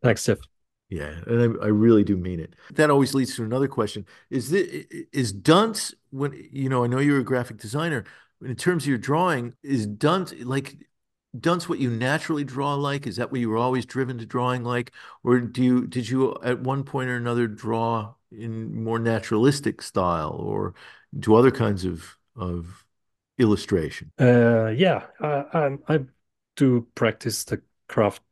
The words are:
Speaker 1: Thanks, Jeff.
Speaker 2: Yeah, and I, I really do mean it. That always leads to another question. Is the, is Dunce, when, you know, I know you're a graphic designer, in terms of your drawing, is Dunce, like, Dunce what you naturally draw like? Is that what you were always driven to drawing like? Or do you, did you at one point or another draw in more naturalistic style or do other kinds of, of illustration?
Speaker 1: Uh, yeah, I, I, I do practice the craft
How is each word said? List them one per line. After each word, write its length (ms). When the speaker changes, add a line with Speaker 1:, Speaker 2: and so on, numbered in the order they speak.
Speaker 1:
Thanks, 240
Jeff. 140
Speaker 2:
Yeah, 260
and 340
I, 60
I 40
really 340
do 140
mean 220
it. 140
That 180
always 240
leads 220
to 60
another 240
question. 380
Is 220
the, 340
is 220
Dunce, 600
when, 220
you 180
know, 140
I 40
know 120
you're 200
a 40
graphic 340
designer, 480
in 100
terms 280
of 60
your 80
drawing, 560
is 240
Dunce, 540
like, 360
Dunce 280
what 120
you 100
naturally 540
draw 320
like? 320
Is 80
that 160
what 100
you 80
were 80
always 300
driven 320
to 60
drawing 380
like? 280
Or 160
do 240
you, 240
did 200
you 360
at 160
one 240
point 260
or 60
another 320
draw 680
in 520
more 160
naturalistic 840
style 520
or 420
do 160
other 160
kinds 360
of, 320
of 500
illustration? 800
Speaker 1:
Uh, 580
yeah, 300
I, 480
I, 80
I 40
do 260
practice 520
the 180
craft 340